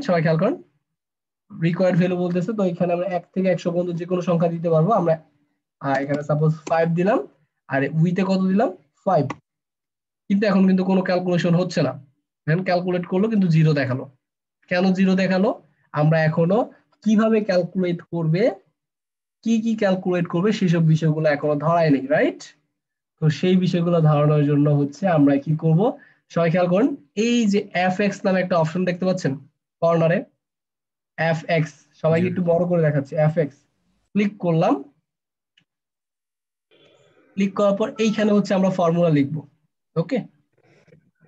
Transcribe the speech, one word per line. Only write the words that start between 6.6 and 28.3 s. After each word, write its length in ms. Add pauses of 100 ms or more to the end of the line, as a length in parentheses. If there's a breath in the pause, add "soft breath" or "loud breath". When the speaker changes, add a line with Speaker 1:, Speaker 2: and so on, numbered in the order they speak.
Speaker 1:
five 180 (120)
দিলাম, 200 (500)
আর 120 (200)
উইথে 280
কত 120 (100)
দিলাম, 180 (360)
ফাইভ, 200 (1000)
কিন্তু 220
এখন 200
কিন্তু 200
কোনো 180
calculation 540
হচ্ছে 260
না। 60 (540)
এখন 200
calculate 440
করলো 220
কিন্তু 220
জিরো 240
দেখালো। 240 (680)
কেন 140 (140)
জিরো 240
দেখালো? 280 (440 soft breath)
আমরা 240 (120)
এখনো 280 (460 loud breath)
কিভাবে 340 (100)
calculate 520 (140)
করবে, 300 (1000)
কি 100 (100)
কি 180
calculate 520
করবে, 160 (100)
সেসব 240 (100)
বিষয়গুলো 420
এখনো 200 (100)
ধরায়নি, 360 (120)
right? 280 (800)
তো 60 (140)
সেই 240
বিষয়গুলো 340 (100)
ধরানোর 420
জন্য 180 (120)
হচ্ছে 240 (140)
আমরা 160 (120)
কি 80 (100)
করব, 180 (520 loud breath)
সবাই 200
খেয়াল 200
করুন, 160 (360)
এই 120 (140)
যে 80 (260)
এফএক্স 400
নামে 180